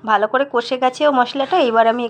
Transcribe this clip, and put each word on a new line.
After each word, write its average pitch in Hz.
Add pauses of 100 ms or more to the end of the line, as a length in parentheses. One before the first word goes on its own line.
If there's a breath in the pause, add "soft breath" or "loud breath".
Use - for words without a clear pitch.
(100)
ভালো 214
করে 262 (100)
কষে 240
গেছে 254
ও -
মশলাটা। 262 (120)
এবার 226
আমি 240